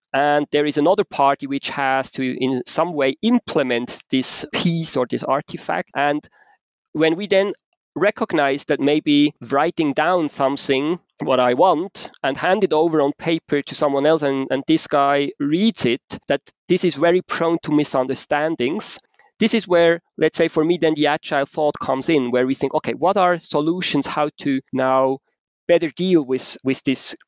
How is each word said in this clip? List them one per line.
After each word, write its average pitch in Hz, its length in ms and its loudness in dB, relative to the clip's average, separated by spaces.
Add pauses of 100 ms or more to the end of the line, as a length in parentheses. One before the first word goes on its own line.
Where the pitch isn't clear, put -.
(140)
and 147 380 2
there 147 160 0
is 143 100 -2
another 170 260 2
party 139 440 0
which 139 220 -6
has 135 420 -2
to 127 280 -4
in 131 280 0
some 170 260 -2
way 135 300 0
implement 139 760 0 (120)
this - 420 -2
piece 165 420 -2
or 127 140 0
this 123 140 -4
artifact. 165 720 -4
And 147 280 0 (680)
when 160 220 2
we 196 100 -6
then 196 280 2 (420)
recognize 143 680 0
that 147 140 -2
maybe 147 540 2 (160)
writing 147 440 0
down 160 360 0
something, 139 720 0 (240)
what 127 160 2
I 123 160 2
want, 175 560 0 (100)
and 139 160 -2
hand 190 260 0
it 156 100 0
over 156 280 2
on 143 160 0
paper 165 460 -2
to - 120 -10
someone 139 300 0
else, 160 160 4
and, 139 300 -2
and 131 160 -2
this 160 180 2
guy 143 540 0
reads 170 460 0
it, 117 160 0 (260)
that 139 140 0 (260)
this 180 180 2
is 170 80 2
very 170 300 2
prone 165 400 -2
to - 80 -4
misunderstandings. 147 1300 -2 (400)
This 220 160 2
is 214 120 -2
where, 170 320 4 (180)
let's 160 200 0
say, 165 100 2
for 160 160 0
me, 170 140 2
then 160 160 2
the 147 140 0
agile 147 400 -2
thought 147 320 -2
comes 131 280 -2
in, 139 220 2
where 123 160 2
we 131 80 0
think, 135 220 -4
okay, 127 180 -2
what 165 240 0
are 180 220 2
solutions, 160 640 -2
how 151 240 -2 (120)
to 135 200 -2 (100)
now 131 460 0 (500)
better 165 220 4
deal 175 340 2
with, 127 400 -4
with 131 200 -2
this - 320 -2 (120)